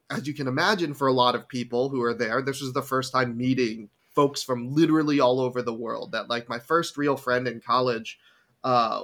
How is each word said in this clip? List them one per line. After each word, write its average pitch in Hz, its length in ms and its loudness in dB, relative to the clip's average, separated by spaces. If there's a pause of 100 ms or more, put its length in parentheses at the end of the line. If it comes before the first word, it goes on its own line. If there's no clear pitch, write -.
as 135 180 -8
you 147 60 -4
can 135 160 -6
imagine, 165 460 0
for 135 120 0
a 131 60 6
lot 123 220 4
of 113 120 -8
people 123 440 -2
who 135 120 -2
are 117 120 0
there, 117 260 -2
this 135 220 -4
was 131 100 -6
the 135 80 -2
first 131 320 -2
time 123 240 0
meeting 120 540 -2 (240)
folks 139 280 2
from 123 320 -4
literally 156 460 4
all 127 200 4
over 127 200 0
the 117 140 -4
world. 113 380 -6
That, 110 180 -4
like, 120 180 -4
my 117 100 -6
first 160 380 -2
real 143 220 0
friend 127 280 -2
in 120 140 -6
college, 120 580 0 (460)
uh, 117 400 2